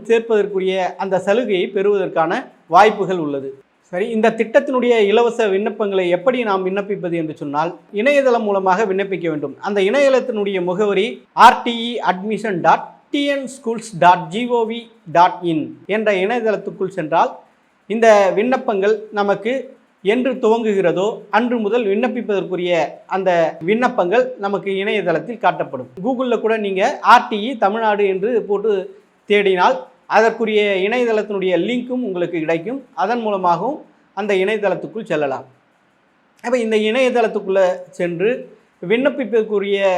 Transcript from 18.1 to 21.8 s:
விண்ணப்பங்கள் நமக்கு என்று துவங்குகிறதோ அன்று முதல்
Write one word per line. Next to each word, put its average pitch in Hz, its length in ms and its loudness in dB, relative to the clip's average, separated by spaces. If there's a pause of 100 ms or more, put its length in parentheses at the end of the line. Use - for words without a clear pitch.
விண்ணப்பங்கள் 220 640 0 (160)
நமக்கு 202 420 -2 (580)
என்று 254 180 0 (120)
துவங்குகிறதோ 202 640 2 (300)
அன்று 247 280 0
முதல் 226 260 0